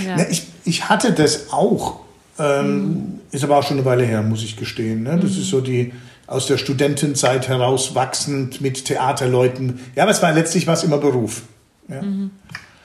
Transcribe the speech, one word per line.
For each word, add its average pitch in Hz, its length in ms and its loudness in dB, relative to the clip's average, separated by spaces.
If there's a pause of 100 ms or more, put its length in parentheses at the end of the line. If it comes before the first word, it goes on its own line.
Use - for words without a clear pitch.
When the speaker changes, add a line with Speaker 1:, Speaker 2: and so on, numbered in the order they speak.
Speaker 1:
ja. 185 120 -4
Speaker 2:
Na, 170 120 2
ich, 170 140 -2 (220)
ich - 240 -2
hatte 190 240 2
das - 380 2
auch. 180 480 0 (400)
Ähm, 143 480 0
Speaker 1:
Mhm. - 320 -4 (120)
Speaker 2:
ist 135 120 -4
aber 143 140 4
auch 139 60 4
schon 139 140 -2
eine 131 80 0
Weile 127 180 4
her, 110 200 0
muss 110 200 0
ich - 120 -10
gestehen. 113 480 -6
Ne? 151 160 0
Das 196 140 2
Speaker 1:
Mhm. 170 80 -2
Speaker 2:
ist - 80 -4
so 131 120 2
die 123 320 -2 (320)
aus 131 220 -4
der 135 100 2
Studentenzeit 139 920 0
heraus 131 440 0
wachsend 131 680 -2
mit 131 240 -4
Theaterleuten. 127 960 0 (160)
Ja, 143 80 2
aber 208 100 4
es - 100 2
war 170 80 4
letztlich 160 340 2
war's 160 180 2
immer 147 140 4
Beruf. 127 460 0 (460)
Ja? 135 120 -10
Speaker 1:
Mhm. 196 300 -6 (540)